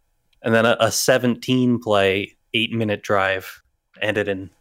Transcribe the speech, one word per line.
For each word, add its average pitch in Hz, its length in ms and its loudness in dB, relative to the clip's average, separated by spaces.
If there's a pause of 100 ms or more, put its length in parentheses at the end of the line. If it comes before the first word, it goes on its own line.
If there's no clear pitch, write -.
(440)
And 113 100 0
then 113 120 4
a, 117 140 2
a 110 120 2
seventeen 123 880 0
play, 101 560 0 (180)
eight-minute 110 500 -2
drive 95 580 -2 (400)
ended 104 280 -2
in 95 200 -8 (120)